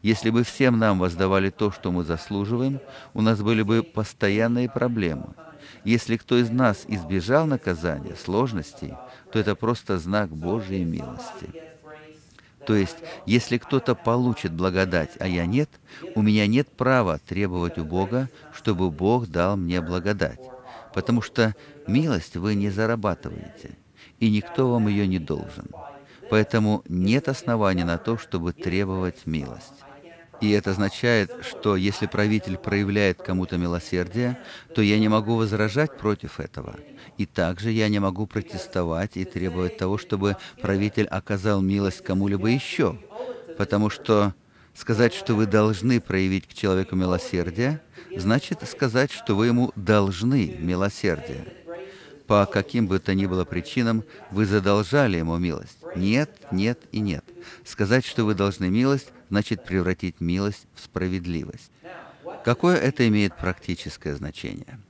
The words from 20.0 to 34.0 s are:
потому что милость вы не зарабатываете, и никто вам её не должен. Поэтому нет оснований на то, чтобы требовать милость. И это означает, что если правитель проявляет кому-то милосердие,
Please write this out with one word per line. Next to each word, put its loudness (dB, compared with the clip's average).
потому 0
что 0
милость 0
вы 0
не 0
зарабатываете, -4
и 4
никто 2
вам 2
её 2
не 2
должен. -6
Поэтому 2
нет 2
оснований 0
на 0
то, -2
чтобы -4
требовать -2
милость. -8
И 4
это 2
означает, 2
что 0
если 0
правитель 0
проявляет 0
кому-то -2
милосердие, -2